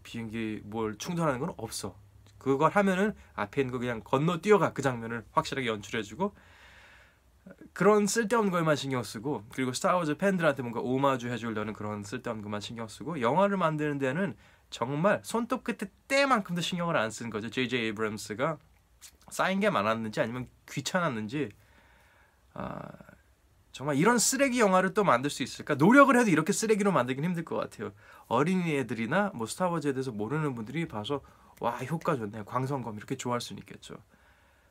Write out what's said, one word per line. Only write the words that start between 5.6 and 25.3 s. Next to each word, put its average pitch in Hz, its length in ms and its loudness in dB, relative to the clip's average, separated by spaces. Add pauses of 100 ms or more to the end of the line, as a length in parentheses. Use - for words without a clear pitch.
연출해주고, 110 640 -4 (1400)
그런 208 340 6
쓸데없는 220 440 2
거에만 160 240 4
신경 131 280 -2
쓰고, 113 480 -6
그리고 127 220 -2
스타워즈 170 440 0
팬들한테 165 460 2
뭔가 117 160 -4
오마주 127 500 0
해주려는 110 440 -4
그런 104 300 -8
쓸데없는 110 400 -8
것만 104 180 -6
신경 113 260 -10
쓰고, 135 340 -8
영화를 185 360 4
만드는 151 420 0
데는 135 360 0 (340)
정말 143 540 0
손톱 233 400 -2
끝에 220 260 -6 (180)
때만큼도 247 540 2
신경을 170 360 0
안 113 140 2
쓴 117 180 -8
거죠. 110 200 -4
제이제이 120 360 0
에이브럼스가 110 720 -4 (720)
쌓인 190 300 0
게 214 100 4
많았는지 110 520 0
아니면 123 260 -4 (220)
귀찮았는지, 135 800 -2 (1040)
아, - 260 -8 (920)
정말 139 260 -4
이런 220 200 6
쓰레기 254 440 2
영화를 185 320 4
또 208 100 2
만들 135 260 4
수 - 140 -6